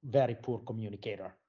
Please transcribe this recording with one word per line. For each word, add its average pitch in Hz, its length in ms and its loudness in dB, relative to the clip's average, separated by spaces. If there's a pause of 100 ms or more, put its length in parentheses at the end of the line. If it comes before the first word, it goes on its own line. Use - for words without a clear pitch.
very 123 300 4
poor 117 260 -2
communicator 104 760 -6 (140)